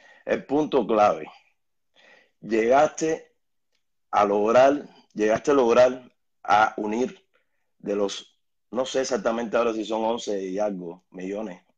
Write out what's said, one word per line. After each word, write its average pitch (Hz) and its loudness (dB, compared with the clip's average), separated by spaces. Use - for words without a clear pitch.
el 113 -4
punto 139 -2
clave, 101 2
llegaste 139 0
a 101 2
lograr, 117 4
llegaste 107 0
a - 4
lograr 127 4
a 107 2
unir 107 -6
de 101 -4
los, - -6
no 123 -4
sé 131 -2
exactamente 117 -4
ahora 117 0
si 110 -6
son 110 -4
once 110 -4
y 95 -6
algo 90 -6
millones 95 -10